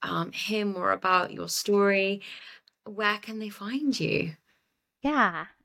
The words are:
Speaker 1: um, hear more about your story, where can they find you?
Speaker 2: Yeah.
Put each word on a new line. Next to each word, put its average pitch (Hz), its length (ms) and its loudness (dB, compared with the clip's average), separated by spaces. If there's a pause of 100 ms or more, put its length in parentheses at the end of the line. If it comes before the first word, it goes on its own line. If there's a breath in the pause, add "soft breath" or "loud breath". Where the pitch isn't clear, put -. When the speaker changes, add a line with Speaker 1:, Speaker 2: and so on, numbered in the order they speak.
Speaker 1:
um, 170 300 -4
hear 208 320 -2
more 190 280 0
about 185 400 2
your 170 160 -8
story, 196 760 2 (640 loud breath)
where 208 320 0
can 220 220 -10
they 214 100 -6
find 240 480 -2
you? - 380 0 (640)
Speaker 2:
Yeah. 208 440 0 (180)